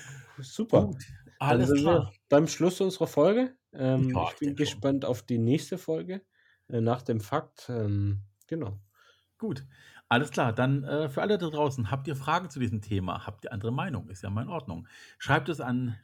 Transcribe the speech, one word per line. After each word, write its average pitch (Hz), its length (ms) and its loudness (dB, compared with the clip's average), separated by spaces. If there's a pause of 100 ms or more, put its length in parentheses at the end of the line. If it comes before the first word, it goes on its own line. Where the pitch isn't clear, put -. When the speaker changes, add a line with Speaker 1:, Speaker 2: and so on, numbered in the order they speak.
(380)
Speaker 1:
Super. 135 520 2
Speaker 2:
Gut, - 120 -8 (440)
Speaker 1:
Dann 127 180 4
Speaker 2:
alles - 20 4
Speaker 1:
sind 143 180 4
wir 170 160 6
Speaker 2:
klar. - 140 -6 (140)
Speaker 1:
beim 151 200 6
Schluss 175 320 0
unserer 185 260 0
Folge. 214 500 4 (160)
Ähm, 131 420 2
Speaker 2:
Ja, 85 160 0
Speaker 1:
ich - 60 -14
Speaker 2:
ich - 40 -20
Speaker 1:
bin 143 160 -2
Speaker 2:
denke 143 60 -4
schon. 139 180 -2
Speaker 1:
gespannt 139 240 0
auf 123 180 -2
die 120 160 -2
nächste 139 400 2
Folge, 175 440 -6 (460)
äh, 120 120 -2
nach 117 220 2
dem 113 180 -2
Fakt. - 480 -6
Ähm, 101 540 0 (240)
genau. 117 340 -6 (580)
Speaker 2:
Gut, 208 280 -6 (420)
alles 131 220 4
klar. 131 220 0
Dann, 135 320 2
äh, 147 240 -2
für 135 140 -2
alle 202 160 2
da 175 120 -4
draußen, 135 400 0
habt 135 180 -4
ihr 143 80 -4
Fragen 160 340 -2
zu 139 100 -10
diesem 110 220 0
Thema? 90 440 -4
Habt - 180 -12
ihr - 80 -10
andere 110 200 -4
Meinung? 151 360 -4
Ist 92 140 -14
ja 98 80 -6
mal 104 120 -2
in - 60 -6
Ordnung. 135 400 -8 (300)
Schreibt 143 300 2
es 160 120 -4
an 123 440 -2